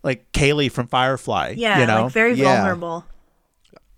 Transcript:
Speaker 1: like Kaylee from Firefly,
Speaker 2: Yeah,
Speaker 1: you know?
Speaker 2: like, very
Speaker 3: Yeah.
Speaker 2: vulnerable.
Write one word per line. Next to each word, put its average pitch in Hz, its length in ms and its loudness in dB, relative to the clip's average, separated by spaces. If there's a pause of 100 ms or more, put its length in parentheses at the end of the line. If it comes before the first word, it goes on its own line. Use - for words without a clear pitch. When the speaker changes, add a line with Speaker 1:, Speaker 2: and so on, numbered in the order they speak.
Speaker 1:
like 131 300 -6
Kaylee 143 380 2
from 123 180 -6
Firefly, 123 680 -2
Speaker 2:
Yeah, 214 240 0
Speaker 1:
you 120 60 4
know? 110 180 2
Speaker 2:
like, 127 80 -4
very 233 220 2
Speaker 3:
Yeah. 135 220 4
Speaker 2:
vulnerable. 170 480 -4 (920)